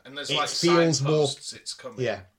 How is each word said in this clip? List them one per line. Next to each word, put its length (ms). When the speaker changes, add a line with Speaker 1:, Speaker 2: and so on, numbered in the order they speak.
Speaker 1:
and 140
there's, 120
Speaker 2:
it 60
Speaker 1:
like, 140
Speaker 2:
feels 520
more 260
Speaker 1:
signposts, 260
it's 200
coming. 280
Speaker 2:
Yeah. 180